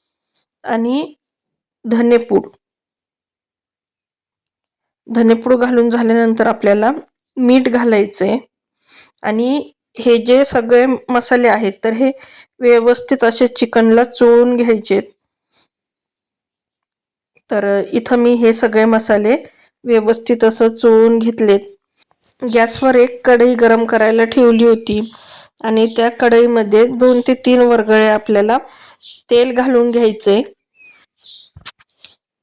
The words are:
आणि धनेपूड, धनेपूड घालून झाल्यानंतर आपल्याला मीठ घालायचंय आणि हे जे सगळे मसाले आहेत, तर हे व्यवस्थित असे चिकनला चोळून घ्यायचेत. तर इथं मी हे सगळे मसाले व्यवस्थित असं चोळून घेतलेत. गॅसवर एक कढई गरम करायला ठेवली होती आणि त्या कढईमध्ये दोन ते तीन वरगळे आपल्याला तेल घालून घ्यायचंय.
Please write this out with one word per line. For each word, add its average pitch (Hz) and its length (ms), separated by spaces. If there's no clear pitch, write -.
आणि 247 500
धनेपूड, 233 560
धनेपूड 226 400
घालून 240 360
झाल्यानंतर 226 560
आपल्याला 220 460
मीठ 254 320
घालायचंय 220 720
आणि 247 500
हे 233 200
जे 247 260
सगळे 240 420
मसाले 247 400
आहेत, 226 240
तर 226 80
हे 262 200
व्यवस्थित 240 640
असे 233 220
चिकनला 226 580
चोळून 240 520
घ्यायचेत. 220 460
तर 202 320
इथं 240 240
मी 240 160
हे 233 200
सगळे 220 320
मसाले 220 520
व्यवस्थित 233 600
असं 226 240
चोळून 226 500
घेतलेत. 220 420
गॅसवर 233 400
एक 247 320
कढई 247 280
गरम 226 300
करायला 226 400
ठेवली 233 400
होती 226 480
आणि 220 220
त्या 233 220
कढईमध्ये 233 800
दोन 247 340
ते 254 140
तीन 247 260
वरगळे 220 480
आपल्याला 214 500
तेल 247 220
घालून 247 380
घ्यायचंय. 220 520